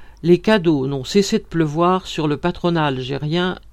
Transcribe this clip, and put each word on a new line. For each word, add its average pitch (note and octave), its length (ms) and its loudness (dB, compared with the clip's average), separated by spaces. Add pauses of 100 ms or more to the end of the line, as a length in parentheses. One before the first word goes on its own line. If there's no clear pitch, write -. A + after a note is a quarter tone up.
(240)
les E3+ 160 6
cadeaux E3 480 2
n'ont C#3 160 -6
cessé G3+ 340 2
de G#3+ 60 -8
pleuvoir E3 640 0
sur D#3 220 -4
le D3 80 -2
patronat E3+ 480 -2
algérien D3 760 -2 (140)